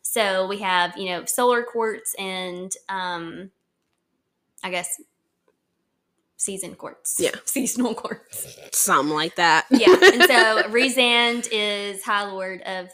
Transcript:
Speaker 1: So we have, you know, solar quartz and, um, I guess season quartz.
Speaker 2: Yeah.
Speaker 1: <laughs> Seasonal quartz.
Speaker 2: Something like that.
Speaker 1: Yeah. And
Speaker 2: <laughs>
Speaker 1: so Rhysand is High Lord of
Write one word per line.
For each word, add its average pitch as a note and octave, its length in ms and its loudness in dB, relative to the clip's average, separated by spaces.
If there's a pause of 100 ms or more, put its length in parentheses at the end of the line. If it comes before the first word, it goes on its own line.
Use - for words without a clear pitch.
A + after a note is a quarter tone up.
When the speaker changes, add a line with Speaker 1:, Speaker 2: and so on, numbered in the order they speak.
Speaker 1:
So F#3+ 440 -2
we G3+ 120 -6
have, F3+ 400 0
you F#3+ 100 -6
know, F3 160 -6
solar B3 400 2
quartz A3+ 540 -4
and, F#3 520 -8 (180)
um, F3+ 600 -8 (1120)
I F#3+ 80 -8
guess F3+ 300 -6 (1400)
season F#3 380 -8
quartz. - 460 -10
Speaker 2:
Yeah. F3+ 180 2
Speaker 1:
<laughs> - 60 -20
Seasonal B3 500 -2
quartz. - 640 -12 (140)
Speaker 2:
Something D#3 420 2
like D#3 220 -2
that. E3 340 4
Speaker 1:
Yeah. A#3+ 220 8
And F4+ 300 8
Speaker 2:
<laughs> - 20 6
Speaker 1:
so A3+ 460 4
Rhysand A#3+ 840 2
is G3+ 500 -4
High G#3 280 -2
Lord F#3+ 320 -10
of F#3 300 -10